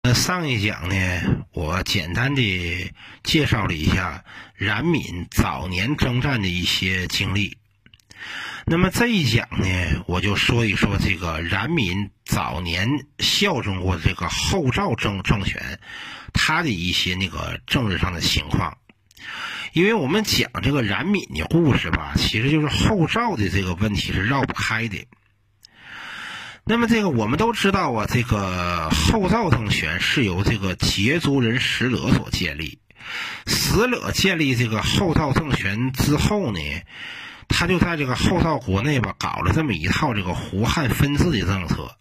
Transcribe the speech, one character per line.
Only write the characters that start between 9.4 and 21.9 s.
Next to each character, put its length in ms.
呢， 480
我 160
就 140
说 300
一 100
说 220
这 180
个 260
冉 300
闵 400
早 380
年 260
效 440
忠 200
过 160
这 160
个 160
后 400
赵 260
政-， 280
政 200
权， 360
他 280
的 80
一 220
些 240
那 120
个 380
政 240
治 80
上 160
的 80
情 280
况。 280
因 120
为 80
我 140
们 160
讲 260
这 100
个 100
冉 260
闵 260
的 120
故 300
事 160